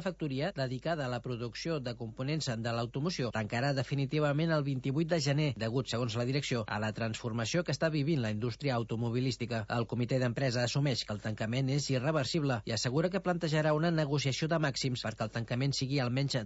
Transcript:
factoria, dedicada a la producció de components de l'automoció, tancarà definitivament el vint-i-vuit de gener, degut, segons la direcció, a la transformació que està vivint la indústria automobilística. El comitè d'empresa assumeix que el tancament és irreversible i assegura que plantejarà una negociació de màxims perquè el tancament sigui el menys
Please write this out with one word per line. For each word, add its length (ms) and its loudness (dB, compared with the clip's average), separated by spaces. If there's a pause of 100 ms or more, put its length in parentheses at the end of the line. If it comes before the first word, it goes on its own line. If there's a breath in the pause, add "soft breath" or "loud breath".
factoria, 500 -2
dedicada 480 -2
a 80 -2
la 80 -2
producció 640 -4
de 160 -6
components 480 -2
de 240 -2
l'automoció, 640 -2
tancarà 400 0
definitivament 800 2
el 80 4
vint-i-vuit 480 0
de 80 4
gener, 300 4 (100)
degut, 320 0
segons 240 0
la 80 2
direcció, 400 0
a 160 -4
la 160 0
transformació 680 -2
que 100 0
està 160 2
vivint 320 2
la 80 0
indústria 480 -2
automobilística. 880 0
El 160 0
comitè 400 0
d'empresa 400 0
assumeix 400 0
que 80 -6
el 80 -2
tancament 560 0
és 160 0
irreversible 720 0
i 80 -4
assegura 400 0
que 80 0
plantejarà 560 2
una 160 2
negociació 560 2
de 160 2
màxims 400 -2
perquè 240 -4
el 80 -8
tancament 400 0
sigui 240 0
el 160 0
menys 300 0